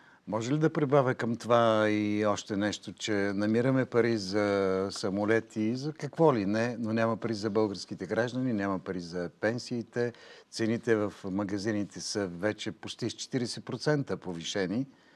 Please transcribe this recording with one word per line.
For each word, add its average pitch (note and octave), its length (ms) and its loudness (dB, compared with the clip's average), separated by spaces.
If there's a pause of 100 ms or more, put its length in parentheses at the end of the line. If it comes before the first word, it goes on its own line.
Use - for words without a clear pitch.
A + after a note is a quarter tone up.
(260)
Може A2+ 260 -2
ли D#3 60 2
да D#3 140 2
прибавя C3+ 420 4
към A#2 220 -2
това A2 520 4
и G#2 380 2
още G2+ 300 -2
нещо, G2+ 360 -2
че - 200 -6
намираме G#2+ 720 2
пари A#2 300 2
за G2 760 0
самолети G#2+ 680 0
и A2+ 160 0
за D3 160 -6
какво D3+ 420 4
ли G2+ 120 2
не, A2+ 320 0
но A2 140 -2
няма A2+ 240 2
пари A2+ 180 -4
за G#2 160 -2
българските G2+ 560 -2
граждани, B2 460 0
няма G2 260 0
пари F2+ 220 -6
за F2 300 -6 (100)
пенсиите, A#2+ 720 -2 (380)
цените A2+ 460 2
в G#2 160 0 (120)
магазините G2+ 760 -2
са G2+ 260 -4
вече G2+ 460 -4
почти - 380 -8
с - 20 -8
четиридесет - 520 -6
процента C3 520 -2
повишени F#2 720 -4 (300)